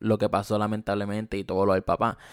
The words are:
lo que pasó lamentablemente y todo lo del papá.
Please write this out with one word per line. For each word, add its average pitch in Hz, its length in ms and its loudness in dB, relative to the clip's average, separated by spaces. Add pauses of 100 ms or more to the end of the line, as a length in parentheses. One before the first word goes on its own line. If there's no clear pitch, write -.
lo 110 180 2
que 101 100 2
pasó 101 300 0
lamentablemente 104 800 -2
y 98 60 -6
todo 92 220 2
lo 95 80 4
del 95 80 2
papá. 110 360 0 (140)